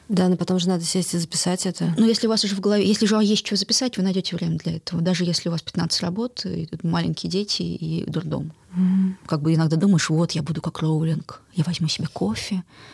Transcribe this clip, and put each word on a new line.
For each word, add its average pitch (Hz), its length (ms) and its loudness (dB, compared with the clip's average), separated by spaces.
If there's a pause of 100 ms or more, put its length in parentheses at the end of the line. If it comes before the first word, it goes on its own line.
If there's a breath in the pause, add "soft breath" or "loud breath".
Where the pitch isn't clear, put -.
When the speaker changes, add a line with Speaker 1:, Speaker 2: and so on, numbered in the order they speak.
Speaker 1:
Да, 185 200 2
но 180 80 4
потом 180 220 0
же 175 100 0
надо 170 160 0
сесть 175 300 -2
и 175 40 0
записать 180 480 -2
это. 170 320 -2
Speaker 2:
Ну, 220 80 6
если 226 200 2
у 220 40 2
вас 220 140 2
уже 196 120 -2
в 196 40 -4
голове, 208 280 2
если 220 160 4
же 208 180 4
есть 208 220 2
чего 208 140 -2
записать, - 400 -2
вы 185 40 2
найдете 185 340 0
время 165 220 -2
для 165 180 -4
этого, 170 260 -4
даже 180 240 2
если 175 240 0
у - 20 -2
вас 160 80 -2
пятнадцать - 400 -2
работ, 202 460 -4
и 170 180 -4
тут 160 180 -8
маленькие 170 480 -2
дети, 202 320 -2
и 165 480 -4
дурдом. 156 420 -4 (200)
Speaker 1:
Мгм. 185 540 2
Speaker 2:
Как 151 160 -2
бы 160 120 4
иногда 160 220 4
думаешь: 185 320 4
«Вот, 165 240 2
я 160 100 -2
буду 156 200 -4
как - 180 -6
Роулинг, 156 640 -2 (120)
я 170 100 2
возьму 165 240 -2
себе - 220 -4
кофе, 202 540 -4 (280 loud breath)